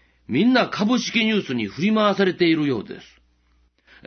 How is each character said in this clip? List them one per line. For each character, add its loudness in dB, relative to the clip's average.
み 2
ん 4
な 2
株 0
式 -2
ニ 2
ュ 2
ー -2
ス -6
に -2
振 -8
り 2
回 2
さ 0
れ 2
て 0
い 4
る 0
よ -2
う -10
で -16
す。 -20